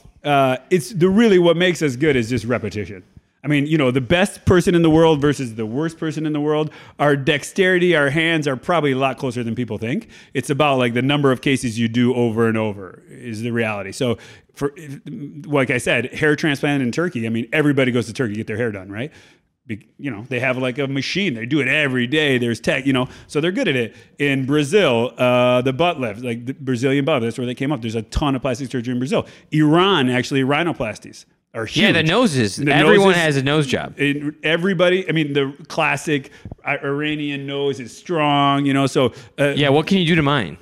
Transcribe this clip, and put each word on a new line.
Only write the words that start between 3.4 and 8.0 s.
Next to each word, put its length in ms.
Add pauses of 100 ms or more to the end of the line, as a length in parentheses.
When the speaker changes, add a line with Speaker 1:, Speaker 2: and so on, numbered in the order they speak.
Speaker 1:
I 40
mean, 180
you 100
know, 140
the 120
best 440
person 300
in 80
the 80
world 280
versus 360
the 100
worst 320
person 300
in 60
the 60
world, 300 (300)
our 160
dexterity, 800
our 160